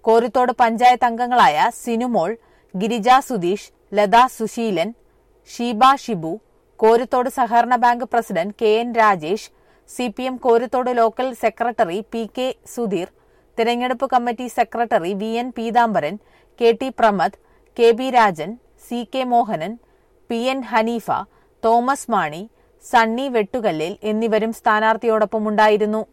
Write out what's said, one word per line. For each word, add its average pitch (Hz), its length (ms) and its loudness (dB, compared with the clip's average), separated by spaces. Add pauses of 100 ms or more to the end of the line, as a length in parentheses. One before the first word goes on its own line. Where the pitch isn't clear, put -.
കോരുത്തോട് 240 480 2
പഞ്ചായത്ത് 240 520 4
അംഗങ്ങളായ 233 520 2 (160)
സിനുമോൾ, 226 560 -2 (440)
ഗിരിജ 214 360 -2 (120)
സുധീഷ്, 196 460 -4 (240)
ലത 208 260 4 (140)
സുശീലൻ, 214 600 -4 (580)
ഷീബ 240 340 -2 (120)
ഷിബു, 170 380 -6 (460)
കോരുത്തോട് 240 500 2
സഹകരണ 233 460 2
ബാങ്ക് 240 300 0
പ്രസിഡന്റ് 202 500 -4
കെ 214 180 2
എൻ 240 200 0
രാജേഷ്, 208 540 0 (420)
സി 247 180 -6
പി 247 160 -8
എം 262 140 -6
കോരുത്തോട് 247 540 0
ലോക്കൽ 233 420 0
സെക്രട്ടറി 220 720 -2
പി 226 240 -8
കെ 254 180 -6 (200)
സുധീർ, 196 400 -6 (500)
തിരഞ്ഞെടുപ്പ് 240 500 -2
കമ്മിറ്റി 247 420 -2
സെക്രട്ടറി 220 640 -2
വി 208 200 -6
എൻ 240 180 -4
പീതാംബരൻ, 220 640 -2 (440)
കെ 233 120 4
ടി 262 200 -4
പ്രമദ്, 196 460 0 (400)
കെ 233 140 6
ബി 254 180 -2
രാജൻ, 202 420 2 (320)
സി 240 220 -8
കെ 262 200 -6
മോഹനൻ, 220 480 -2 (560)
പി 233 160 -4
എൻ 269 180 -2
ഹനീഫ, 226 440 -2 (560)
തോമസ് 240 460 0
മാണി, 175 340 -4 (420)
സണ്ണി 233 420 0
വെട്ടുകല്ലിൽ 202 680 -2 (100)
എന്നിവരും 220 500 0
സ്ഥാനാർത്ഥിയോടൊപ്പമുണ്ടായിരുന്നു. 214 1500 0 (120)